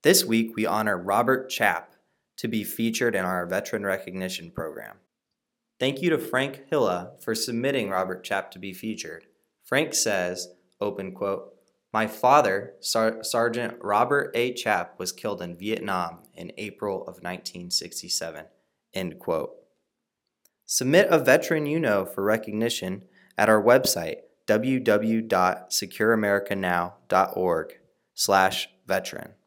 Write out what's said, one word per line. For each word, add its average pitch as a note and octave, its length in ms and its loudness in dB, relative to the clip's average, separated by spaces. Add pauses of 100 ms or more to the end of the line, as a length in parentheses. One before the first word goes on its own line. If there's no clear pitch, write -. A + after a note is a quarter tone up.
This F#3 240 6
week, A2+ 320 0
we G#2+ 80 -2
honor G#2 320 0
Robert G#2+ 540 0
Chapp F2+ 460 0 (420)
to A#2 100 -6
be A2 160 -4
featured A2+ 500 -2
in F#2+ 120 -2
our F2+ 180 -2
veteran G2+ 400 -4
recognition F#2 680 -6
program. D2 460 -10 (840)
Thank C3+ 220 0
you F3+ 80 2
to D#3+ 100 4
Frank C3+ 520 -4
Hilla F2+ 500 0
for A2 140 -4
submitting A#2 560 -2
Robert F#2 340 -4
Chapp G2 280 -4
to F#2+ 60 -18
be G2 140 -10
featured. F#2 540 -10 (360)
Frank D#3 300 0
says, F#2 560 0 (320)
open G2 320 -4
quote, G2 420 -6 (380)
"My A2 140 0
father, A2 760 2
Sar-, A2+ 420 -2
Sergeant A#2 600 -2
Robert B2 520 2
A. B2 200 0
Chapp, F#2 440 -2
was F2+ 140 -6
killed G2 300 -6
in F2 160 -10
Vietnam F#2 600 -4 (120)
in F2 240 -14
April G2+ 500 -8
of - 160 -16
nineteen F2+ 480 -10
sixty-seven," E2 760 -8 (480)
end F#2 240 -6
quote. - 400 -4 (1040)
Submit D#3+ 460 4
a E3 80 6
veteran D3 480 4
you D3+ 120 -2
know G#2 280 2
for - 180 -6
recognition G#2+ 800 -2 (320)
at G#2+ 140 4
our G#2+ 120 6
website, G#2 580 4 (260)
w B2+ 340 2
w A2 400 2
w - 20 -6
dot F#2 500 2
secure G#2+ 400 0
america G2+ 440 2
now F2+ 400 -2 (100)
dot F#2 300 2
org F2 420 -2 (360)
slash - 540 2 (160)
veteran. - 500 -6 (120)